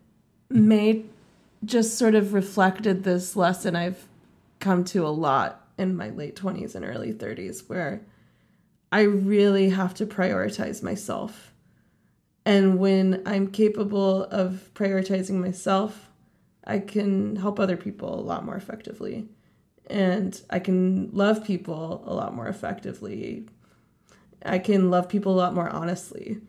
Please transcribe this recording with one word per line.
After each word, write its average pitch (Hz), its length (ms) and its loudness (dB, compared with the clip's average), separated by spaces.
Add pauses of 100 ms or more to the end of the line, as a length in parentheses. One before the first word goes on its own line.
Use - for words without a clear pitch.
(480)
May 220 560 6 (600)
just 226 340 2
sort 220 160 6
of 202 180 4
reflected 190 720 2
this 180 320 0
lesson 180 400 0
I've 175 300 -6 (520)
come 180 280 2
to 180 200 0
a - 20 -2
lot 143 580 0 (120)
in 185 180 -2
my 107 140 -8
late - 240 -10
twenties - 400 -8
and - 100 -10
early - 280 -8
thirties, - 560 -10
where 175 320 -6 (920)
I 208 120 4
really 202 680 4
have 185 240 0
to 214 120 -4
prioritize - 760 -2
myself. - 720 -8 (920)
And 196 340 6
when 190 480 4
I'm 196 260 0
capable 202 720 2
of 185 500 -4
prioritizing 190 680 -2
myself, 190 680 -2 (540)
I 208 160 -2
can 202 560 -2
help 202 240 -4
other 185 160 0
people - 420 -8
a - 40 -8
lot - 220 -6
more - 120 -10
effectively. - 720 -12 (600)
And 190 520 0 (100)
I 180 80 -4
can 185 540 0
love 214 320 2
people 165 640 -6
a - 80 -6
lot - 200 -4
more 120 140 -8
effectively. - 960 -10 (1000)
I - 140 -2
can 185 320 4
love 180 180 2
people 196 260 0
a - 20 4
lot 180 180 2
more 175 140 -2
honestly. - 800 -8